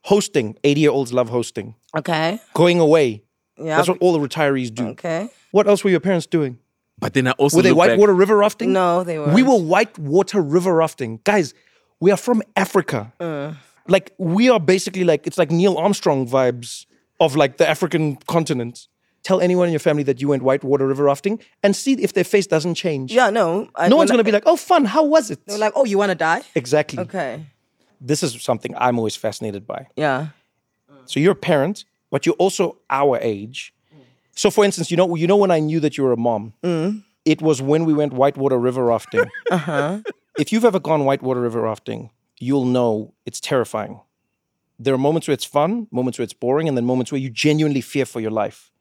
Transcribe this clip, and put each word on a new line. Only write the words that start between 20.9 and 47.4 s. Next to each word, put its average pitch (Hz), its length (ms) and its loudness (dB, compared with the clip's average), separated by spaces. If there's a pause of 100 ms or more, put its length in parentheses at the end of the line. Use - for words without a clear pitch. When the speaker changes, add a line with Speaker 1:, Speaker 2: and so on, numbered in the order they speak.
Speaker 1:
rafting 196 340 0 (240)
and 202 120 4
see 269 180 -2
if 202 200 -2
their 180 120 0
face 202 220 2
doesn't 160 280 0
change. 151 380 -6
Speaker 2:
Yeah, 240 160 4
no. 196 460 0
I, 170 120 0
Speaker 1:
No 247 80 6
one's 320 160 4
Speaker 2:
when 247 60 4
Speaker 1:
gonna 220 100 2
Speaker 2:
I 214 40 2
Speaker 1:
be 208 60 2
like, 208 80 0
"Oh, 339 120 4
fun, 330 260 2 (120)
how 311 80 4 (120)
was 254 160 2
it?" - 140 -10
Speaker 2:
They're 202 200 -8
like, 208 120 0
"Oh, 262 80 2
you 202 120 -2
wanna 196 180 0 (160)
die?" 208 100 0 (140)
Speaker 1:
Exactly. 151 440 0
Speaker 2:
Okay. 156 460 -8 (560)
Speaker 1:
This 135 200 -2
is 151 80 -2 (140)
something - 340 -4
I'm 123 220 0
always 110 160 -4
fascinated 107 500 -8
by. - 300 -12
Speaker 2:
Yeah. 143 240 -2 (840)
Speaker 1:
So - 160 -4
you're 180 180 2
a - 120 -14
parent, 156 340 0 (260)
but 139 140 -4
you're 165 200 0
also 190 200 -2 (240)
our 135 320 0
age. 110 520 -8 (600)
So 208 160 2
for 202 140 4
instance, 175 260 -2
you 170 60 0
know, 175 180 2
you 160 160 0
know 202 120 4
when 185 80 2
I 160 80 4
knew 156 200 -2
that 147 180 0
you 139 60 -2
were 127 80 2
a 120 60 0 (120)
mom? 107 220 -4 (120)
Speaker 2:
Mm. 180 400 -4 (200)
Speaker 1:
It 156 180 0
was 151 200 2
when 151 240 0
we 156 80 0
went 147 200 -2
whitewater 135 460 0
river 127 320 -2
rafting. - 340 -2 (140)
Speaker 2:
<laughs> 466 120 -4
Uh-huh. 156 480 -2 (380)
Speaker 1:
If 151 140 -2
you've 220 140 0
ever 190 140 4
gone 147 260 0
whitewater 131 360 -2
river 117 200 -2
rafting, 113 480 -8 (300)
you'll 131 260 0
know 120 480 0 (120)
it's - 140 -12
terrifying. 113 600 -4 (800)
There 135 140 0
are 131 40 0
moments 151 300 0
where 151 60 0
it's - 120 -4
fun, 196 460 -2
moments 123 260 -4
where 123 60 -4
it's 104 100 -8
boring, 143 340 -2
and 139 80 -2
then 120 100 -2
moments 127 260 -2
where 139 100 -4
you 131 80 -10
genuinely 147 520 0